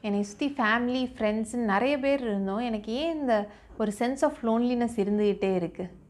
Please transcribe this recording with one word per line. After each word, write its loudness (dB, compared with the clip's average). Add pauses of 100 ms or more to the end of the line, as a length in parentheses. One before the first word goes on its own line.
என்னை 0
சுத்தி -4
ஃபேமிலி, 0
ஃப்ரெண்ட்ஸ்ன்னு -2
நிறைய 2
பேர் 2
இருந்தோம். -2
எனக்கு -4
ஏன் -2
இந்த 0 (300)
ஒரு 0
sense 0
of 2 (100)
loneliness 2
இருந்துகிட்டே 2
இருக்கு? -4 (220)